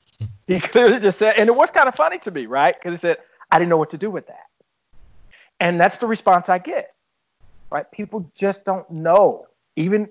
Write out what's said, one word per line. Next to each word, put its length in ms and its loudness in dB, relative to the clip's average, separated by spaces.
He 100 0
clearly 400 4
just 200 0
said, 200 2
and 100 4
it 60 2
was 160 2
kinda 220 2
funny 260 -2
to 140 -12
me, 140 -10
right? 340 0
'Cause 120 -10
he 60 -10
said, 200 -2
"I 60 4
didn't 120 0
know 60 4
what 140 -2
to 80 -14
do 120 -8
with 160 -12
that." 200 -20
And 200 -2
that's 180 2
the 100 -4
response 400 0
I 100 0
get, 360 -10
right? 220 -8
People 420 -12
just 300 -6
don't 260 -8
know, 560 2
even 340 -2